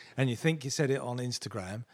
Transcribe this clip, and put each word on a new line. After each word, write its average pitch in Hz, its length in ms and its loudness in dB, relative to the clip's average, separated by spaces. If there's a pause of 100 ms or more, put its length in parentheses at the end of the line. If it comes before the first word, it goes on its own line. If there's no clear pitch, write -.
(160)
And 131 140 4
you 120 60 2
think 160 280 2
you 135 60 -4
said 135 220 2
it 135 100 2
on 123 160 -4
Instagram. 113 760 -6